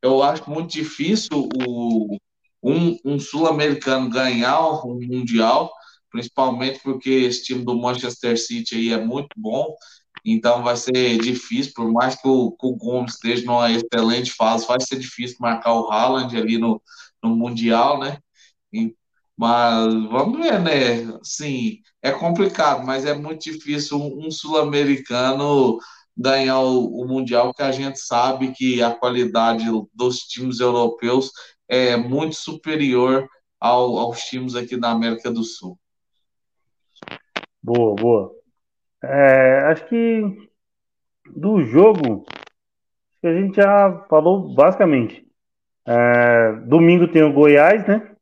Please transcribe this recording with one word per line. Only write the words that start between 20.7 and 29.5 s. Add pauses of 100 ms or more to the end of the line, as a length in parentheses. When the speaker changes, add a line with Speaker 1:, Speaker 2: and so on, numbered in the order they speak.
Speaker 1:
Sim, (220)
é
complicado,
mas
é
muito
difícil
um,
um
sul-americano (380)
ganhar
o,
o
Mundial,
que
a
gente
sabe
que
a
qualidade (280)